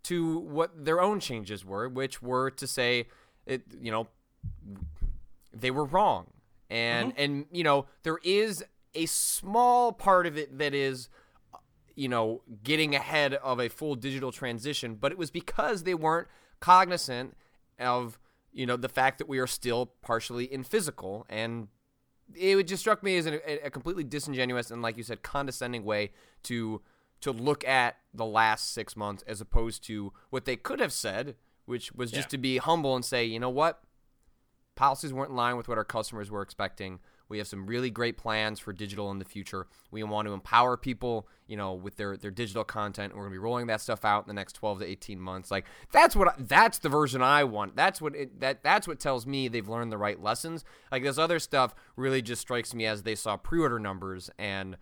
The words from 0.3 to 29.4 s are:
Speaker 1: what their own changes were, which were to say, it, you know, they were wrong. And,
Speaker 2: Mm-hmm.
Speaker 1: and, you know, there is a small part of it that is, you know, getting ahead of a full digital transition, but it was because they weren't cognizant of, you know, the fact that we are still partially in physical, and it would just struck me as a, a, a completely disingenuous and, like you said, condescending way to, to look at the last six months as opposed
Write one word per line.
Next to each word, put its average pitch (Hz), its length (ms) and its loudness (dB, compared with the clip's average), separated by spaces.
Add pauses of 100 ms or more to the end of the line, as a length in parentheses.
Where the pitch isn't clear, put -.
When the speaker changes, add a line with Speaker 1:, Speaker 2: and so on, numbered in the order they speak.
Speaker 1:
what 160 460 -2
their 165 160 4
own 202 180 4
changes 104 460 -8
were, 101 240 -4
which 131 320 -6
were 127 300 0
to 131 160 -10
say, 123 400 2 (380)
it, 131 180 -4 (180)
you 117 100 -6
know, 110 160 -2 (1400)
they 120 200 -2
were 143 120 0
wrong. 143 440 2 (420)
And, 117 420 0
Speaker 2:
Mm-hmm. 143 100 -2
Speaker 1:
and, 143 300 0
you 175 120 -2
know, 139 240 4 (160)
there 160 200 -2
is 202 400 2 (300)
a 160 140 -2
small 240 840 4
part 185 340 6
of 151 120 -4
it 135 200 -8
that 147 160 0
is, 135 360 -2 (880)
you 139 120 -2
know, 117 340 0 (220)
getting 147 320 2
ahead 143 380 2
of 131 260 0
a 120 80 0
full 147 280 -6
digital 131 360 -4
transition, 120 640 -6
but 139 160 0
it 190 60 -8
was 165 140 -4
because 196 520 0
they 180 120 2
weren't 160 340 2 (320)
cognizant 175 720 6 (420)
of, 123 420 0 (340)
you 135 120 -4
know, 123 120 0
the 123 120 -4
fact 131 280 2
that - 100 -6
we 139 120 -4
are 127 80 0
still 123 400 -2 (140)
partially 120 440 -2
in 131 180 -8
physical, 127 640 -4
and 113 380 -4 (640)
it 185 220 4
would 196 120 4
just 185 140 -4
struck 214 220 2
me 196 140 2
as 160 100 2
a, 151 220 -4
a, 147 180 -4
a - 20 -8
completely 156 340 -4
disingenuous 127 680 -2
and, 117 100 -8
like 113 160 -2
you 117 60 -8
said, 113 180 -8
condescending 123 640 -4
way 104 280 0 (300)
to, 113 400 -4 (400)
to 139 100 -2
look 127 340 0
at 127 320 4 (160)
the 113 120 -4
last 110 480 4
six - 240 -8
months 104 300 -6
as 101 120 -8
opposed 113 460 0